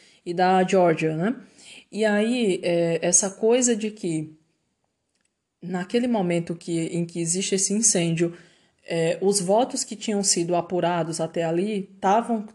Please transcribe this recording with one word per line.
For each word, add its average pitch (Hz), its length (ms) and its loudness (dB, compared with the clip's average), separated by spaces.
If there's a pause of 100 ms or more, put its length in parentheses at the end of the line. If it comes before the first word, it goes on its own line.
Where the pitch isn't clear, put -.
(240)
e 175 80 -8
da 185 320 4
Georgia, 165 520 2
né? 196 200 0 (540)
E 214 160 -2
aí, 214 560 2
é, 170 400 2
essa 175 260 2
coisa 240 480 2
de 208 140 -4
que 160 440 -6 (1300)
naquele 185 460 -2
momento 175 480 0
que, 165 300 -4
em 170 180 -2
que 170 160 -6
existe 180 340 -2
esse 196 200 0
incêndio, 170 600 0 (500)
é, 165 360 0
os 196 200 2
votos 226 440 0
que 220 100 -10
tinham 202 280 -2
sido 175 340 0
apurados 170 640 -2
até 165 240 -4
ali 190 380 -2 (180)
tavam 214 540 0